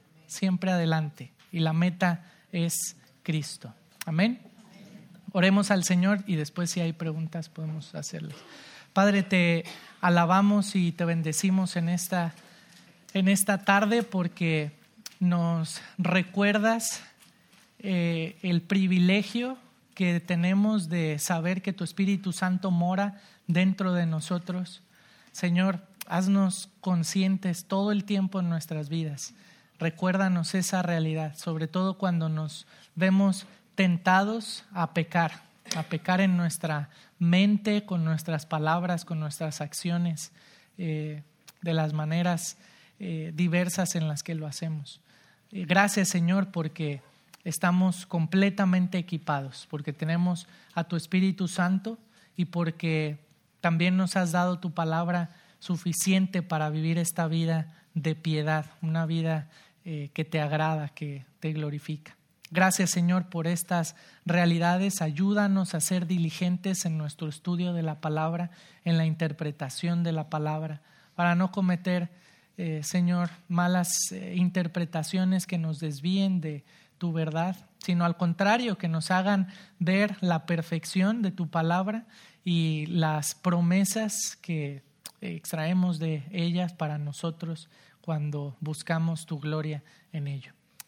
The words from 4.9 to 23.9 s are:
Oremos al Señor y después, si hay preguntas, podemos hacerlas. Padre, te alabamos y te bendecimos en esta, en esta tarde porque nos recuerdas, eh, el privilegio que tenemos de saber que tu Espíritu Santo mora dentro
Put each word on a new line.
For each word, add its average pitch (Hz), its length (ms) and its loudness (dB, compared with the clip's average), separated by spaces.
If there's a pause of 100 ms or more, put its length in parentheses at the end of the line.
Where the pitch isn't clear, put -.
Oremos 196 380 4
al 185 120 2
Señor 190 440 2
y 185 80 0
después, 160 360 -4
si 175 100 -2
hay 165 120 -2
preguntas, 160 560 -6
podemos 156 460 -10
hacerlas. 156 400 -10 (580)
Padre, 202 300 6
te 170 400 2 (380)
alabamos 185 760 4
y 175 160 2
te 170 140 -2
bendecimos 170 720 0
en 165 100 0
esta, 175 460 -2 (800)
en 190 140 4
esta 196 320 4
tarde 208 440 4
porque 165 680 0 (480)
nos 170 640 0 (160)
recuerdas, 202 1040 2 (800)
eh, 170 600 -2
el 175 200 2
privilegio 196 960 2 (380)
que 175 240 0
tenemos 185 680 2
de 160 280 0
saber 180 440 -2
que 196 120 -4
tu 180 100 -6
Espíritu 190 500 -2
Santo 185 360 0
mora 185 520 0 (260)
dentro 185 460 2